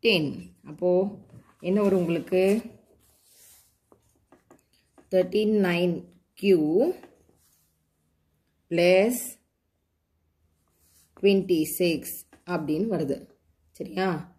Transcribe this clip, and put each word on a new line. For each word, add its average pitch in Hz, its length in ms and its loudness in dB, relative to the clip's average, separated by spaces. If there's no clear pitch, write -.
டென். 170 240 2
அப்போ 180 220 -2
என்ன 190 180 0
வரும் 190 180 2
உங்களுக்கு? 170 380 -2
தர்டீன் 202 400 2
நைன் 175 260 0
கியூ 190 180 6
plus 185 440 4
ட்வென்டி 190 420 2
சிக்ஸ் 170 380 -2
அப்படின்னு 156 400 -4
வருது. 139 220 -4
சரியா? 185 320 -4